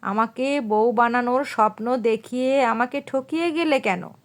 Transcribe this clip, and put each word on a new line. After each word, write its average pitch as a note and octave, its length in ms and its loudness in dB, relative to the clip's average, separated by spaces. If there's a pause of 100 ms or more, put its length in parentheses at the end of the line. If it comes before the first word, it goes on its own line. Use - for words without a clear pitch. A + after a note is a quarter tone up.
আমাকে A3+ 600 -2
বউ A3 320 2
বানানোর A#3+ 520 2
স্বপ্ন A3 520 0
দেখিয়ে B3 680 0
আমাকে B3 420 -2
ঠকিয়ে D#4 460 -2
গেলে D#4 280 2
কেন? F#3+ 220 -2 (220)